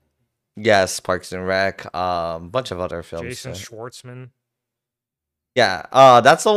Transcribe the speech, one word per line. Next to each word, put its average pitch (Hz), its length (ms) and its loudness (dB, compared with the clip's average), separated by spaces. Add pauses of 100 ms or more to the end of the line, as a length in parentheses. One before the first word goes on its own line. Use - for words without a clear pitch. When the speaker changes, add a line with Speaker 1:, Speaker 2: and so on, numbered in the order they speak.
(600)
Speaker 1:
Yes, 101 400 2
Parks - 320 -6
and 92 140 -10
Rec, 95 480 -4
um, 85 560 -6
bunch 123 200 -6
of 90 100 -10
other 85 220 -8
films, 85 260 -14
Speaker 2:
Jason 123 260 -14
Speaker 1:
so. 98 200 -18
Speaker 2:
Schwartzman. 123 560 -20 (1200)
Speaker 1:
Yeah, 95 360 -2
uh, 127 300 8
that's 143 240 4
the 214 120 0